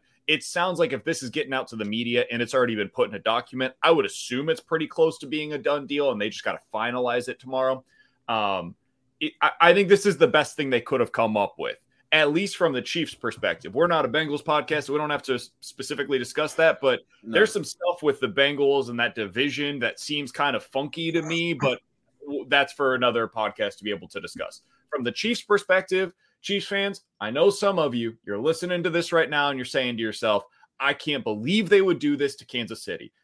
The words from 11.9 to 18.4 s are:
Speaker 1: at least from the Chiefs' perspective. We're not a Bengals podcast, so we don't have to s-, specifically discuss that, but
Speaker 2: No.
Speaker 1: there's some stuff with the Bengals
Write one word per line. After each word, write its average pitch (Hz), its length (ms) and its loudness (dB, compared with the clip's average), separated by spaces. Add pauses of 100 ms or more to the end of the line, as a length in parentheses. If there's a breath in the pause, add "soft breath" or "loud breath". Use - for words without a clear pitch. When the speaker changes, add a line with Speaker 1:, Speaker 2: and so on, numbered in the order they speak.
Speaker 1:
at 151 220 4
least 190 240 -2
from 165 160 2
the 123 80 -2
Chiefs' - 320 -4
perspective. 98 640 -4
We're 156 100 4
not 165 200 2
a - 40 0
Bengals 147 340 -2
podcast, 151 420 0
so 135 80 -6
we 147 40 2
don't 151 140 -2
have 143 120 -4
to 131 120 0
s-, - 240 -8
specifically 139 580 -4
discuss 143 380 -4
that, 160 260 4
but 127 200 4 (200 soft breath)
Speaker 2:
No. 113 120 -10
Speaker 1:
there's 202 200 6
some 185 100 -2
stuff - 380 -4
with 147 180 2
the 127 100 0
Bengals 139 600 2